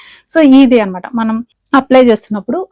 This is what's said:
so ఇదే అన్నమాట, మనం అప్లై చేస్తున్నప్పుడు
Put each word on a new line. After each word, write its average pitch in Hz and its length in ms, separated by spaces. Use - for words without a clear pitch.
so 330 80
ఇదే 262 400
అన్నమాట, 185 220
మనం 226 300
అప్లై 262 300
చేస్తున్నప్పుడు 233 680